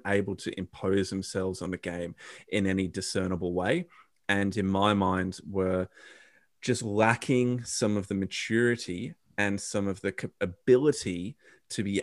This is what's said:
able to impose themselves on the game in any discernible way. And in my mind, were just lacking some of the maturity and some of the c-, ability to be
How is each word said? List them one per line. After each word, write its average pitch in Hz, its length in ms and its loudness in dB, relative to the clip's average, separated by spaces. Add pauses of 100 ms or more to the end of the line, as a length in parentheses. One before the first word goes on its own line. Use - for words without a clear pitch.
able 101 300 0
to - 200 -8
impose 95 540 -2
themselves 95 500 -4
on 87 80 -6
the 92 80 -4
game 87 380 -8 (320)
in 101 180 0
any 95 220 2
discernible 92 680 -4
way. 113 320 0 (440)
And 101 260 2
in 101 100 0
my 98 280 4
mind, 92 520 0
were 92 440 0 (720)
just 123 220 0
lacking 117 800 2
some 104 320 0
of 101 100 -4
the 101 80 -2
maturity 113 1000 -2 (240)
and 101 220 0
some 101 300 -2
of 92 100 -4
the 98 180 -2
c-, - 120 -6 (100)
ability 120 960 2 (360)
to 113 120 -4
be 98 180 -2